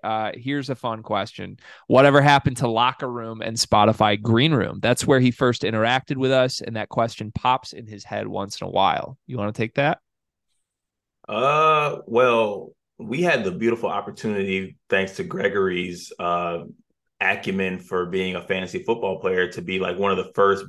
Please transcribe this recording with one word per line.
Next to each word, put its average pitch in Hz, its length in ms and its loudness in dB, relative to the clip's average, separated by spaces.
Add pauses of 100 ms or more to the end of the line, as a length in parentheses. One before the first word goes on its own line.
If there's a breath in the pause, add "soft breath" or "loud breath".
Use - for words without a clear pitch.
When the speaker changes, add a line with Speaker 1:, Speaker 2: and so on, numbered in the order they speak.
Speaker 1:
uh, 110 320 -4
"Here's 135 360 -6
a 131 40 -6
fun 113 280 -6
question. 98 560 -6 (280 loud breath)
Whatever 139 360 8
happened 139 360 4
to 131 100 0
Locker 123 440 0
Room 113 300 -10
and 110 160 -6
Spotify 107 600 4
Green 117 360 4
Room? 101 260 0
That's 120 260 0
where 135 140 6
he 127 120 4
first 123 280 0
interacted 113 560 0
with 131 160 2
us, 131 300 2
and 113 140 -10
that 107 120 -6
question 113 440 -4
pops - 420 -2
in 117 120 -16
his 107 180 -18
head 104 220 -8
once 98 320 -8
in - 80 -10
a 92 40 -10
while." 95 560 0
You 123 100 -10
wanna 104 160 -4
take 110 220 -6
that? 143 240 0 (1300)
Speaker 2:
Uh, 147 800 2
well, 113 680 2 (240)
we 120 240 -6
had 151 240 2
the 90 80 -2
beautiful 110 380 -2
opportunity, 98 880 -4 (120)
thanks 95 280 -2
to 90 80 -6
Gregory's, 90 920 -2
uh, 87 420 -2 (600)
acumen 95 580 -2
for 90 280 -4
being 92 300 -4
a 87 60 -8
fantasy 92 400 -4
football 101 380 -4
player, 90 320 0
to - 80 -12
be, 92 180 -6
like, 90 200 -2
one 98 120 0
of 95 60 0
the 90 180 -6
first 98 340 2